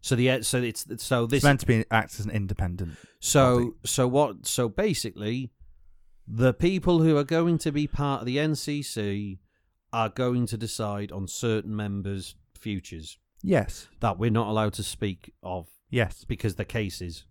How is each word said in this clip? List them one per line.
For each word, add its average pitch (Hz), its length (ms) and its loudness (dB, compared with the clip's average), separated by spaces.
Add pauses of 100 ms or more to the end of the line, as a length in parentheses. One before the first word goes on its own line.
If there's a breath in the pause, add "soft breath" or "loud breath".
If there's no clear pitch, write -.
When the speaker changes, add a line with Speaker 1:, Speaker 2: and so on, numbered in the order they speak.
Speaker 1:
So - 140 0
the, 123 280 4
so 123 180 0
it's, 117 240 -4 (180)
so 120 220 2
this 131 140 2
Speaker 2:
It's 123 40 0
meant 143 160 6
to - 60 -6
be, 113 260 4
act 110 300 0
as 98 40 -4
an 104 60 -6
independent 95 600 -2 (280 loud breath)
Speaker 1:
So, 127 400 6
Speaker 2:
body. 120 120 0 (120)
Speaker 1:
so 131 240 2
what? 127 400 2
So 120 220 0
basically, 123 840 -2 (720)
the 120 280 4
people 175 480 4
who 160 160 6
are 143 80 2
going 165 320 2
to 156 160 0
be 147 120 0
part 143 360 -2
of 117 40 -8
the 127 140 -2
N 156 160 0
C 147 260 -4
C 101 580 -4 (520)
are 113 160 0
going 123 400 0
to 113 100 -4
decide 104 540 -6
on 92 160 -8
certain 110 480 -2
members' 98 600 -6 (220)
futures 87 600 -8 (260)
Speaker 2:
Yes. 170 460 -2 (100)
Speaker 1:
that 98 180 0
we're 113 140 0
not 110 160 0
allowed 107 280 0
to 104 80 -8
speak - 500 -8 (100)
of 90 240 -8 (220)
Speaker 2:
Yes. 120 340 -2
Speaker 1:
because 107 320 -4
they're 107 100 -6
cases 92 640 -6